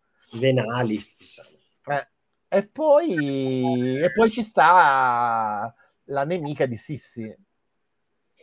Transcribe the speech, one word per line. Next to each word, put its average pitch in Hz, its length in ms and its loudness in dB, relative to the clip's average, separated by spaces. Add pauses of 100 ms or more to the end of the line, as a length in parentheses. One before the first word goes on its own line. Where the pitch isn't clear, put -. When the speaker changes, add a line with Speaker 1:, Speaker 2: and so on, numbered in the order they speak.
(340)
Speaker 1:
Venali, 117 680 -2 (180)
diciamo. - 320 -20 (380)
Speaker 2:
Eh, 143 200 -6 (420)
e 202 180 -2
poi, 135 1300 0
e 170 120 0
poi 226 180 2
ci 226 140 -6
sta 120 1300 2 (300)
la 139 200 -6
nemica 151 440 -4
di 117 100 -8
Sissi, - 580 -14 (1080)